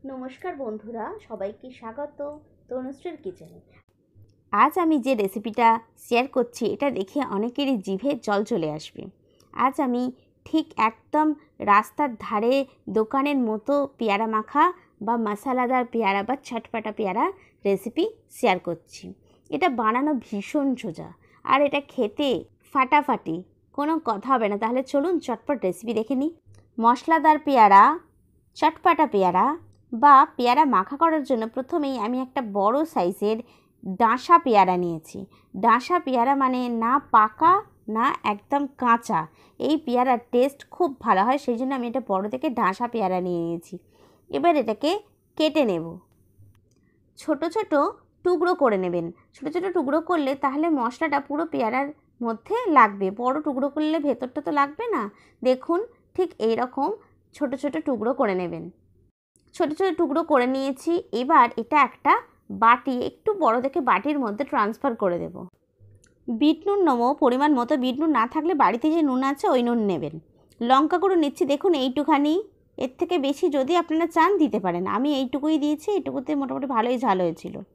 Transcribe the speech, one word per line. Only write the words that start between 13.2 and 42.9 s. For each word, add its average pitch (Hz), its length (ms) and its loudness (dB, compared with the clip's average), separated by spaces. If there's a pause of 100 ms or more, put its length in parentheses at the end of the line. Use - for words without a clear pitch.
মতো 220 340 -2 (240)
পেয়ারা 220 300 -2
মাখা 220 380 0 (360)
বা 220 160 -2
মশলাদার 247 680 -2
পেয়ারা 202 380 -2
বা 240 120 -4
চটপটা 226 560 -10
পেয়ারা 208 340 -2 (400)
রেসিপি 226 400 -2 (260)
শেয়ার 190 280 0
করছি। - 460 -12 (440)
এটা 320 200 -2
বানানো 240 440 0
ভীষণ 262 640 -4
সোজা, 165 340 -12 (360)
আর - 160 4
এটা 285 260 0
খেতে 254 420 -2 (420)
ফাটাফাটি, 262 640 0 (420)
কোনো 294 160 -2 (120)
কথা 214 280 -4
হবে 226 160 0
না। 208 80 -2
তাহলে 233 260 -2
চলুন 330 360 -2
চটপট 254 440 -6
রেসিপি 196 300 -4
দেখে 220 220 -2
নিই। 285 160 -2 (460)
মশলাদার 302 600 4
পেয়ারা, 220 440 8 (760)
চটপটা 320 500 2
পেয়ারা 185 380 2 (460)
বা 262 240 8 (200)
পেয়ারা 247 300 4
মাখা 214 320 0
করার 320 260 2
জন্য 240 240 -2
প্রথমেই 269 520 -4
আমি 233 220 -4
একটা 262 200 -6 (120)
বড় 202 320 2
সাইজের 208 520 -2 (460)
ডাঁশা 233 560 2
পেয়ারা 196 380 4
নিয়েছি। 175 420 -6 (360)
ডাঁশা 233 440 2
পেয়ারা 262 360 0
মানে 262 240 0 (100)
না 233 240 -2 (180)
পাকা 240 420 4 (340)
না 220 180 -2 (180)
একদম 208 380 -2 (160)
কাঁচা। 233 420 0 (400)
এই 302 180 0
পেয়ারার 247 420 0 (120)
টেস্ট 262 280 0 (100)
খুব 349 200 -2 (100)
ভালো 196 240 2
হয়, 262 220 2
সেই 233 120 -2
জন্য 262 160 -4
আমি 247 140 -6
এটা 240 200 -4
বড় 190 220 -2
থেকে 254 200 -6
ডাঁশা 226 380 -2
পেয়ারা 190 340 -2